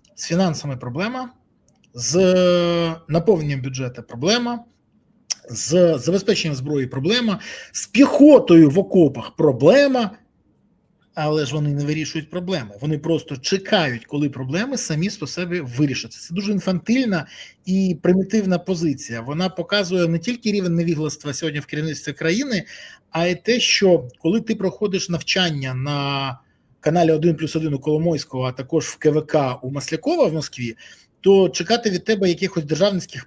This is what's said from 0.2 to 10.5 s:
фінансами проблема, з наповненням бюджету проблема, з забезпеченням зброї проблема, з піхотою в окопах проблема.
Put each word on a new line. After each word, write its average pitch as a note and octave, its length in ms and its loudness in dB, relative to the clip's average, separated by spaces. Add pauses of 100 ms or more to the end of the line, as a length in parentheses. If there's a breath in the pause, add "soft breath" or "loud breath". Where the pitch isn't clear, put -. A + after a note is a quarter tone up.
фінансами E3 500 -2
проблема, G#3+ 560 -8 (640)
з A#2+ 220 -2 (920)
наповненням D#3 540 0
бюджету B2+ 400 -8
проблема, A#3+ 640 -2 (840)
з D#3+ 480 0
забезпеченням E3+ 580 -2
зброї C3+ 300 -4
проблема, F#3+ 540 -2 (320 loud breath)
з - 140 -4
піхотою A#3+ 840 8
в D3 80 0
окопах E3 580 2
проблема. G#3+ 760 4 (1040)